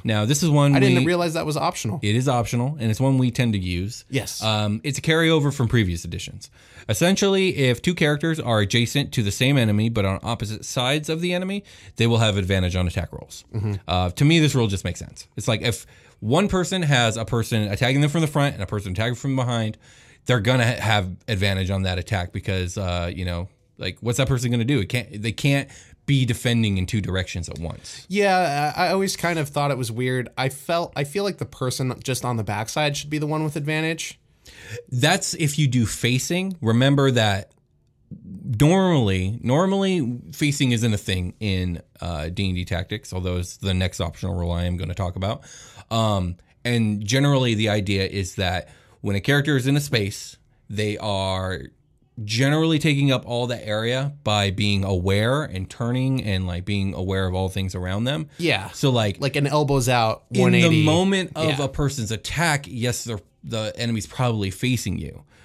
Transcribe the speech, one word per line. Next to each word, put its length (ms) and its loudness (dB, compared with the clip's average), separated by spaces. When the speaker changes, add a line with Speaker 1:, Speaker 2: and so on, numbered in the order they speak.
Speaker 1:
Now, 200 0
this 180 2
is 60 2
one 260 6
Speaker 2:
I 60 4
didn't 200 6
Speaker 1:
we 60 2
Speaker 2:
realize 280 0
that 100 -2
was 140 -2
optional. 440 -2
Speaker 1:
It 140 2
is 140 2
optional, 500 -2
and 100 0
it's 80 0
one 200 4
we 120 4
tend 220 0
to 60 0
use. 500 -4
Speaker 2:
Yes. 340 -6
Speaker 1:
Um, 420 0
it's 120 -4
a 60 -8
carryover 520 2
from 140 0
previous 380 0
editions. 440 -10
Essentially, 680 2
if 260 2
two 120 2
characters 460 0
are 200 2
adjacent 520 0
to 100 2
the 100 0
same 260 2
enemy 320 4
but 160 0
on 160 0
opposite 420 -6
sides 460 -2
of 100 -2
the 140 -2
enemy, 280 -4
they 100 4
will 120 4
have 200 2
advantage 360 2
on 120 0
attack 260 -4
rolls. 320 -16
Speaker 2:
Mm-hmm. 200 -2
Speaker 1:
Uh, 260 0
to 120 2
me, 160 6
this 140 4
rule 120 2
just 200 -4
makes 140 -4
sense. 360 -16
It's 120 -10
like 120 0
if 240 -4
one 280 2
person 320 0
has 380 2
a 80 -6
person 420 0
attacking 320 0
them 80 4
from 140 0
the 60 4
front 260 0
and 80 -8
a 40 -2
person 260 -6
attacking 240 -2
from 200 -4
behind, 400 -2
they're 140 4
gonna 260 4
ha-, 160 0
have 260 2
advantage 420 0
on 140 0
that 140 -2
attack 340 -4
because, 440 -4
uh, 380 -2
you 100 -6
know, 240 -6
like, 220 -6
what's 180 -2
that 80 2
person 240 0
gonna 140 2
do? 160 2
It 80 -2
can't, 340 -6
they 80 -2
can't 380 0
be 200 2
defending 540 0
in 80 0
two 140 -2
directions 480 -4
at 120 -12
once. 480 -12
Speaker 2:
Yeah, 680 2
I, 100 2
I 60 0
always 240 0
kind 220 -2
of 100 -2
thought 220 0
it 80 -2
was 140 -4
weird. 440 -2
I 120 -2
felt, 480 -4
I 80 -2
feel 180 -4
like 160 -4
the 80 -6
person 560 -4
just 220 -4
on 140 0
the 60 -2
backside 520 -2
should 140 -8
be 80 -2
the 100 -2
one 160 -2
with 100 -4
advantage. 640 -4
Speaker 1:
That's 440 2
if 260 0
you 80 4
do 180 4
facing. 760 -2
Remember 520 4
that 400 2
normally, 1000 2
normally 800 0
facing 400 0
isn't 200 2
a 60 0
thing 400 -4
in, 440 -2
uh, 300 -6
D 160 -2
and 100 -2
D 80 -4
Tactics, 480 -6
although 240 -4
it's 220 -6
the 160 -2
next 260 -2
optional 340 -6
rule 160 -2
I 140 -2
am 120 -2
gonna 180 -6
talk 200 -4
about. 280 -4
Um, 460 0
and 400 0
generally 500 4
the 140 2
idea 400 2
is 280 -4
that 320 -2
when 120 0
a 60 0
character 360 2
is 120 0
in 80 4
a 40 2
space, 560 -4
they 300 -2
are 600 -2
generally 560 2
taking 320 4
up 140 0
all 220 -2
that 160 -6
area 480 -2
by 260 2
being 340 2
aware 600 2
and 260 -6
turning 540 -2
and, 220 0
like, 180 -4
being 300 -2
aware 320 -2
of 80 -2
all 140 0
things 280 -4
around 280 -4
them. 240 -4
Speaker 2:
Yeah. 320 0
Speaker 1:
So, 200 2
like, 300 0
Speaker 2:
Like 160 -2
an 100 2
elbows 420 2
out 420 0
Speaker 1:
in 60 -4
the 60 6
Speaker 2:
one 120 6
eighty. 300 6
Speaker 1:
moment 520 2
of 220 0
Speaker 2:
Yeah. 80 0
Speaker 1:
a 20 -6
person's 420 -2
attack, 580 -2
yes, 360 -4
they're, 160 -6
the 320 -4
enemy's 320 -4
probably 420 -2
facing 480 -2
you. 240 -12